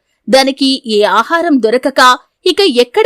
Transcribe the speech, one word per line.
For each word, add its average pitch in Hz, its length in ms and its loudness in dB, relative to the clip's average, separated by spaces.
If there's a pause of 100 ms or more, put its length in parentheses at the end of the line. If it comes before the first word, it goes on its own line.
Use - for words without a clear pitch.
(280)
దానికి 269 580 0
ఏ 208 160 0
ఆహారం 262 600 0
దొరకక 254 560 0 (280)
ఇక 370 140 0
ఎక్కడ 302 460 0